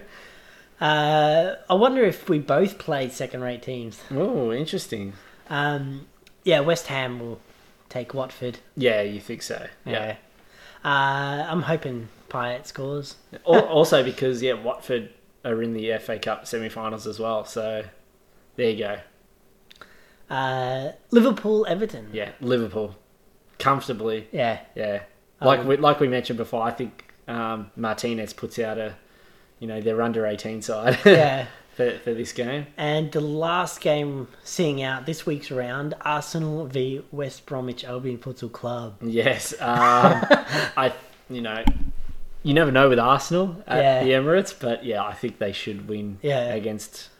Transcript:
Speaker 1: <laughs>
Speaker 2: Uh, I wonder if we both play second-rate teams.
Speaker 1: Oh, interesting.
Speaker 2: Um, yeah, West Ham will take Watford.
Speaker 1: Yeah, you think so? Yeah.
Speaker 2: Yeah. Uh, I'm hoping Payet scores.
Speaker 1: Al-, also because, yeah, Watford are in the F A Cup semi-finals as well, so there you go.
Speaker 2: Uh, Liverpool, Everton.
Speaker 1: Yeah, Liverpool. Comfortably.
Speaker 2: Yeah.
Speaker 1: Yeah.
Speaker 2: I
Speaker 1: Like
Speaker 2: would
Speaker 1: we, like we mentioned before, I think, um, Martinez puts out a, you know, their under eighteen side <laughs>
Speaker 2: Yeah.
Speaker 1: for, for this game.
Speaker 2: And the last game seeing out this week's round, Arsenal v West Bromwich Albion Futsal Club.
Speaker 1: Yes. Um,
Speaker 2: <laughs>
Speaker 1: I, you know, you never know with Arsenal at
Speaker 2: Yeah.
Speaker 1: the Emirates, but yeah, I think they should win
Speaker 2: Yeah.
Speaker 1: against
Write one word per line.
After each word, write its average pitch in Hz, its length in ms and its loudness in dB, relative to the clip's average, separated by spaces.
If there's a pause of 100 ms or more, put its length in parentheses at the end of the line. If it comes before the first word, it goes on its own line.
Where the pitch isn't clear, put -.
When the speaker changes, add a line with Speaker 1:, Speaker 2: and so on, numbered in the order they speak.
Speaker 1:
<laughs> - 40 -20 (760)
Speaker 2:
Uh, 151 760 4 (140)
I 190 40 4
wonder 254 300 6
if 180 240 0
we 165 100 4
both 156 400 2
play 139 300 -4
second-rate 123 560 -8
teams. 120 380 -10 (100)
Speaker 1:
Oh, 143 400 0
interesting. 117 600 -6 (360)
Speaker 2:
Um, 143 580 -4 (360)
yeah, 160 160 4
West 160 280 0
Ham 131 340 -6
will 117 180 -10 (480)
take 123 260 -10
Watford. 127 460 -8 (160)
Speaker 1:
Yeah, 117 260 2
you 104 200 -4
think 117 200 -10
so? - 260 -8 (180)
Yeah. 131 80 -8
Speaker 2:
Yeah. 110 220 -4 (680)
Uh, 139 680 0
I'm 170 120 -2
hoping 131 480 -4 (200)
Payet 123 380 -6
scores. 139 480 -8 (320)
Speaker 1:
Al-, 170 200 8
also 156 360 6
because, 127 400 -2
yeah, 127 80 2
Watford 113 600 -4 (320)
are 113 180 -2
in 117 80 -2
the 110 220 -2
F 110 160 -6
A 110 100 -4
Cup 107 260 -4
semi-finals 110 640 -6
as 104 140 -8
well, 113 240 -2
so 107 400 -6 (720)
there 123 140 2
you 104 60 -2
go. 104 200 -4 (1300)
Speaker 2:
Uh, 131 600 -4 (200)
Liverpool, 220 560 4
Everton. 165 440 -6
Speaker 1:
Yeah, 104 200 -8 (100)
Liverpool. 110 540 -2 (640)
Comfortably. 113 720 -2
Speaker 2:
Yeah. 117 280 -2 (160)
Speaker 1:
Yeah. 104 280 -4 (360)
Speaker 2:
I 143 60 0
Speaker 1:
Like 131 140 6
Speaker 2:
would 123 80 -4
Speaker 1:
we, 135 100 4
like 147 220 4
we 143 80 4
mentioned 123 300 -2
before, 113 260 -4
I 117 80 0
think, - 340 -10 (220)
um, 113 480 -6
Martinez 113 580 -4
puts - 260 -10
out 110 180 -2
a, 107 180 -6 (640)
you 117 80 -10
know, 110 140 -6
their 110 200 0
under 113 240 0
eighteen 110 360 -4
side 117 400 2
<laughs> - 40 6
Speaker 2:
Yeah. 143 420 8 (280)
Speaker 1:
for, 123 240 2
for 120 140 -4
this 117 200 -6
game. 135 340 -6 (100)
Speaker 2:
And 151 340 -2
the 151 100 -2
last 160 600 -2
game 147 460 0 (160)
seeing 147 400 -2
out 131 220 -6
this 160 200 -6
week's 147 260 -4
round, 131 500 -4
Arsenal 151 640 -2
v 131 340 -2 (100)
West 143 340 -10
Bromwich 127 400 -8
Albion 123 320 -6
Futsal 120 340 -10
Club. 120 500 -8
Speaker 1:
Yes. 117 520 0
Um, - 80 -10
Speaker 2:
<laughs> 120 640 6 (500)
Speaker 1:
I, 131 160 2 (360)
you 127 120 -8
know, 110 220 -4 (800)
you 147 100 2
never 151 180 6
know 135 180 8
with 123 100 6
Arsenal 170 640 2
at 127 160 0
Speaker 2:
Yeah. 131 220 6
Speaker 1:
the 131 80 4
Emirates, 156 460 2
but 120 260 -2
yeah, 107 200 -2
I 104 100 -6
think - 260 -8
they 101 140 -2
should 101 340 -8
win 104 340 -6
Speaker 2:
Yeah. 127 320 -2
Speaker 1:
against 107 560 -8 (100)